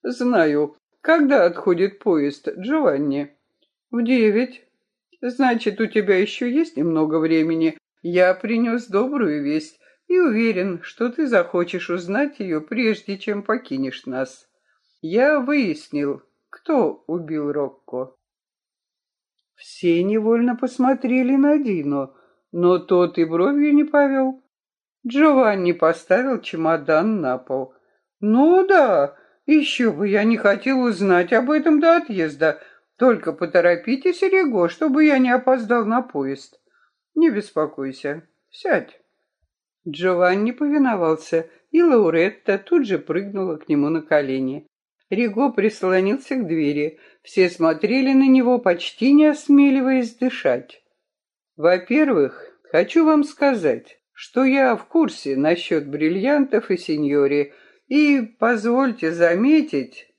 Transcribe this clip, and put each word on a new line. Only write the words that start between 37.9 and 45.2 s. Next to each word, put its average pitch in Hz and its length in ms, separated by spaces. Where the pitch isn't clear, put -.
сядь». - 520
Джованни 180 640
повиновался, 208 960
и 330 100
Лауретта 196 800
тут 302 260
же 190 140
прыгнула 185 580
к 151 120
нему 147 200
на 160 120
колени. 139 640
Риго 233 420